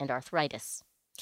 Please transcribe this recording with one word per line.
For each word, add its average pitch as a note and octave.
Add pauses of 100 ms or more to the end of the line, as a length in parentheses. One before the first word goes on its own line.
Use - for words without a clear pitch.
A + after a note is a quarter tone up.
and C#3
arthritis. C3+ (400)